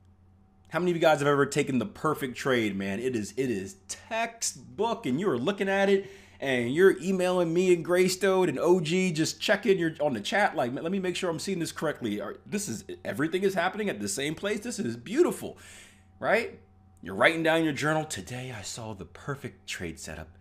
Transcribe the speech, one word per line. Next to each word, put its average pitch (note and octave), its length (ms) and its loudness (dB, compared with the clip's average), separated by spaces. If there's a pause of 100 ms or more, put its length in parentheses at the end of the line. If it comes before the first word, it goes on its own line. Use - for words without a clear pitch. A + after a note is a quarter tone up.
(680)
How D#3+ 100 -2
many F3+ 120 2
of E3+ 60 0
you D#3 40 0
guys D#3 180 6
have C#3+ 100 2
ever C#3+ 160 6
taken C#3 340 0
the G#2+ 60 0
perfect C#3 520 -4
trade, A#2 380 0
man? G2 240 -4
It B2+ 160 -2
is, G#2 220 -4
it C3 120 0
is G2 280 -4 (100)
textbook, A3 1160 -4
and C3+ 140 0
you G3+ 100 0
are B2+ 80 2
looking G3 320 -2
at G3 200 2
it, G3 220 2 (300)
and B2+ 340 0
you're F#3 260 8
emailing F3+ 520 2
me F3+ 200 6
and E3 120 2
Greystone F#3 640 4
and C3 100 -4
O F3+ 220 6
G, F3+ 320 2
just D#3 260 -2
checking G3 400 2
your, D#3+ 220 0
on D3 120 0
the G#2+ 60 -2
chat, G3+ 380 0
like, B2+ 160 0
"Let D#3 180 -4
me G3 80 -2
make F3+ 160 -4
sure F3+ 140 -2
I'm D#3 100 -4
seeing F#3+ 200 -4
this D#3 120 -4
correctly. A#2 480 -4
Are, - 160 -8 (100)
this - 220 -6
is, A2+ 160 -8 (220)
everything D#3+ 380 -2
is F#3+ 100 2
happening F#3 360 -2
at A#2 120 -6
the G2+ 80 -4
same D3 260 -4
place? G#3 240 -4
This A#3+ 180 -10
is A#2+ 200 -6
beautiful," F#3 600 0 (600)
right? F#3 400 0 (420)
You're F#2+ 140 -10
writing E3 280 2
down D#3+ 200 4
your D#3 100 0
journal, D#3 300 0
"Today B2+ 520 -10
I G2+ 60 -12
saw A2 320 -10
the F#2 120 -12
perfect - 640 -12
trade E2+ 320 -8
setup. D#2 280 -12 (140)